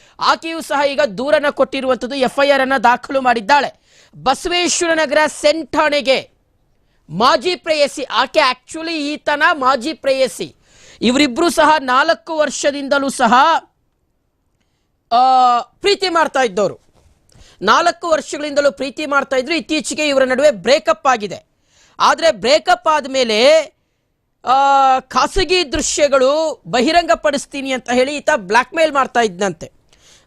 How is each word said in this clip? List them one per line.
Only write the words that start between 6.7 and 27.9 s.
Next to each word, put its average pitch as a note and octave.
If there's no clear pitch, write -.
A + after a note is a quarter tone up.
ಮಾಜಿ C4
ಪ್ರೇಯಸಿ, D#4
ಆಕೆ B3
actually D#4+
ಈತನ D4
ಮಾಜಿ C4+
ಪ್ರೇಯಸಿ. C4
ಇವರಿಬ್ರು C#4
ಸಹ D#4
ನಾಲ್ಕು D#4
ವರ್ಷದಿಂದಲೂ C#4
ಸಹ, A#3+
ಆ, B3+
ಪ್ರೀತಿ F#4+
ಮಾಡ್ತಾ D#4
ಇದ್ದವರು, F#3+
ನಾಲ್ಕು E4
ವರ್ಷಗಳಿಂದಲೂ C#4+
ಪ್ರೀತಿ C#4
ಮಾಡ್ತಾ C4+
ಇದ್ರು. C4
ಇತ್ತೀಚೆಗೆ D4+
ಇವರ C4
ನಡುವೆ C4
ಬ್ರೇಕಪ್ C#4
ಆಗಿದೆ. G#3
ಆದ್ರೆ C#4+
ಬ್ರೇಕಪ್ D#4
ಆದ್ಮೇಲೆ, C4+
ಆ, B3
ಖಾಸಗಿ D4+
ದೃಶ್ಯಗಳು D4
ಬಹಿರಂಗಪಡಿಸ್ತೀನಿ C#4+
ಅಂತ B3